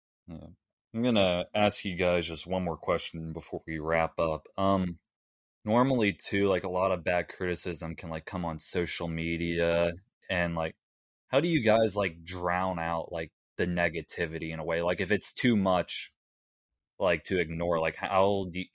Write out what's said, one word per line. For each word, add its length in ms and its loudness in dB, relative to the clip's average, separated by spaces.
Yeah. 200 -14
I'm 80 -2
gonna 420 4
ask 300 2
you 120 -2
guys 300 4
just 200 -8
one 180 0
more 120 -2
question 560 -4
before 340 -8
we 120 -6
wrap 400 0
up. 300 -2
Um, 400 2
normally, 480 4
too, 360 0
like, 160 2
a 60 -4
lot 220 2
of 120 -4
bad 240 0
criticism 680 -6
can, 140 -12
like, 140 -8
come 200 -6
on 140 -4
social 500 -4
media, 840 0
and, 240 0
like, 200 -4
how 120 2
do 80 -2
you 140 2
guys, 340 4
like, 280 -4
drown 540 -2
out, 340 -4
like, 180 -6
the 80 2
negativity 840 -2
in 60 -8
a 60 -6
way? 180 0
Like, 180 0
if 120 -2
it's 220 0
too 220 4
much, 560 0
like, 260 2
to 140 0
ignore, 420 0
like, 160 0
how 540 2
do, 120 -6